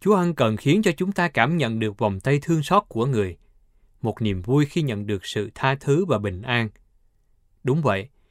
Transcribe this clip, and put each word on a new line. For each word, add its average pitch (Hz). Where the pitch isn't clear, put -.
Chúa 202
ân 175
cần 110
khiến 170
cho 190
chúng 185
ta -
cảm 135
nhận 113
được 107
vòng 101
tay 143
thương 160
xót 196
của 117
Người, 104
một 110
niềm 98
vui 135
khi 165
nhận 104
được 101
sự -
tha 135
thứ 156
và 147
bình 101
an. 120
Đúng 147
vậy, 98